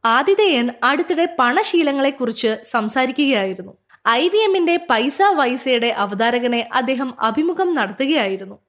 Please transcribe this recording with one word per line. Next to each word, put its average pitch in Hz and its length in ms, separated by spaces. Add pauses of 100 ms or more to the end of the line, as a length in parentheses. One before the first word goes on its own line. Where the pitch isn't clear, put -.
ആതിഥേയൻ 294 640 (140)
അടുത്തിടെ 339 560
പണശീലങ്ങളെക്കുറിച്ച് 277 1200
സംസാരിക്കുകയായിരുന്നു. 220 1120 (300)
ഐ 254 200
വി 370 100
എമ്മിന്റെ 370 420 (100)
പൈസ 247 320
വൈസയുടെ 254 680
അവതാരകനെ 233 840
അദ്ദേഹം 254 460
അഭിമുഖം 330 560
നടത്തുകയായിരുന്നു. 202 920